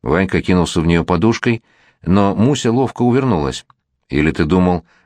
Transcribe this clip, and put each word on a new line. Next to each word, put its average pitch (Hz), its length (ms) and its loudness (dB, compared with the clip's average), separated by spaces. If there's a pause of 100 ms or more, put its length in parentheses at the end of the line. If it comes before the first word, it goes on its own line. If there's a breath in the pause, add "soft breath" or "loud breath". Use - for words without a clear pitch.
Ванька 85 400 0
кинулся 90 380 0
в 80 60 -2
неё 85 180 2
подушкой, 113 580 0 (420 soft breath)
но 98 300 2
Муся 123 380 0
ловко 120 300 -2
увернулась. 120 640 -2 (420)
"Или 73 220 0
ты 85 140 -2
думал, 90 400 0 (220 soft breath)